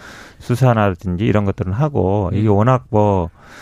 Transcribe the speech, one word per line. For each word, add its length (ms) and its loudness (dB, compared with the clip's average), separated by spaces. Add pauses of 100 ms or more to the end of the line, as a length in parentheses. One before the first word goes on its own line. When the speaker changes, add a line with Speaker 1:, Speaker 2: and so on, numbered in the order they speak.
(400)
Speaker 1:
수사라든지 880 0
이런 180 0
것들은 260 -4
하고, 600 -2
Speaker 2:
네. 80 -2
Speaker 1:
이게 80 0
워낙 420 2
뭐 400 2 (320)